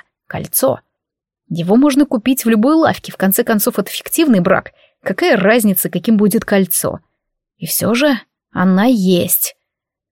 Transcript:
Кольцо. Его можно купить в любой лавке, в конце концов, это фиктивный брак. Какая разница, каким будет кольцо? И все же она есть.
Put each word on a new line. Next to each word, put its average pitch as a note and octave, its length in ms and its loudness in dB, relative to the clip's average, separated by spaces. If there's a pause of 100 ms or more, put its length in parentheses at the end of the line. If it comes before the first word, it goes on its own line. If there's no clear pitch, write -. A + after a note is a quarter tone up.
(260)
Кольцо. - 540 -4 (680)
Его E3+ 280 0
можно C#4 300 4
купить B3+ 400 -2
в - 20 2
любой A3+ 260 2
лавке, D#4 380 -2
в - 60 -18
конце F#3+ 260 0
концов, - 340 -2
это G3 120 -6
фиктивный C4+ 500 0
брак. - 320 0 (300)
Какая C4+ 340 0
разница, G#3 540 0
каким G#3+ 260 0
будет G#3 300 2
кольцо? - 540 -2 (580)
И E3+ 80 -10
все - 260 -2
же C4+ 260 2 (320)
она F#3 360 2
есть. F#3 680 0 (580)